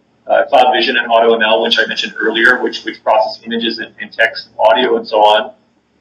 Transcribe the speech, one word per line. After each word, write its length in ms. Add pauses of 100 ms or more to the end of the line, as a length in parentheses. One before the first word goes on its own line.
(280)
uh, 180
Cloud 300
Vision 220
and 100
Auto 260
M 80
L, 220
which 160
I 80
mentioned 320
earlier, 420
which, 220
which 200
process 400
images 360
and, 200
and 140
text 360
and 100
audio 380
and 100
so 140
on. 340 (460)